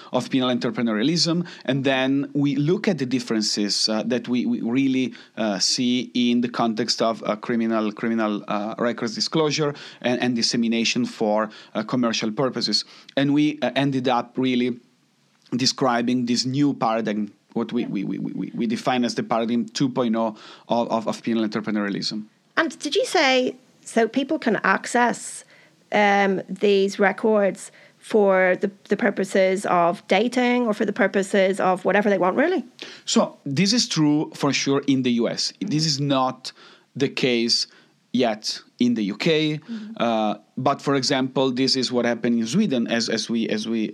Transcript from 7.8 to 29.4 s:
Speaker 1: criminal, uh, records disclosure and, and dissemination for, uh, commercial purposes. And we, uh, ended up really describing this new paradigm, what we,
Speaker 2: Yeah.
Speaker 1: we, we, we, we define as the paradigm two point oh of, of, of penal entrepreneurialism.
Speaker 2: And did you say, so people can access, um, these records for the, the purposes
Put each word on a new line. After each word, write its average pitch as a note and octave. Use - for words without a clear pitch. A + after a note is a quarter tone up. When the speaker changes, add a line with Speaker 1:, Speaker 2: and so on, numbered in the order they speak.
Speaker 1:
criminal, G#2+
uh, G#2+
records A#2
disclosure D3
and, A#2+
and B2
dissemination A2+
for, G#2+
uh, G#2+
commercial A#2
purposes. A2+
And C#3
we, D3+
uh, D3+
ended C3+
up A#2+
really B2
describing B2
this A#2+
new C3+
paradigm, A2
what A#2
we, A#2+
Speaker 2:
Yeah. -
Speaker 1:
we, G2+
we, -
we, -
we A#2
define A#2+
as A#2
the B2
paradigm A#2
two C3+
point B2
oh A2+
of, A#2
of, A2
of G#2+
penal A2+
entrepreneurialism. G#2+
Speaker 2:
And D#4+
did -
you A#4+
say, C4
so -
people C#4
can G#3+
access, -
um, G3+
these G3
records G3+
for F#3
the, G3+
the G3+
purposes G3